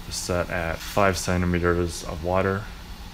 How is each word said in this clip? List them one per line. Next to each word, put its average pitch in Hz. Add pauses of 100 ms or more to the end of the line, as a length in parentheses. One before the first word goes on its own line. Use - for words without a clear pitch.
is -
set 87
at 82
five 98
centimeters 87
of 85
water, 95 (520)